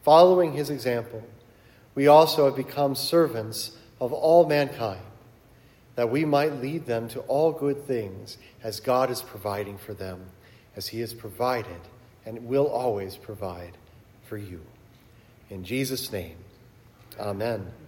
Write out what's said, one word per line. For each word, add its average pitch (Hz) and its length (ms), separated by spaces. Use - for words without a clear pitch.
following 175 500
his 143 160
example, 120 540
we 139 140
also 151 380
have 135 100
become 135 400
servants 113 800
of 127 120
all 160 320
mankind, 131 560
that 120 160
we 147 140
might 143 360
lead 139 260
them 117 220
to 117 120
all 151 320
good 143 340
things 104 500
as 107 160
God 127 320
is 123 100
providing 101 560
for - 160
them, 92 320
as - 140
he 113 100
has 113 160
provided 104 680
and 117 220
will 139 180
always 104 500
provide 92 600
for 110 120
you. 90 240
In 92 120
Jesus' 127 480
name, 85 260
amen. 104 500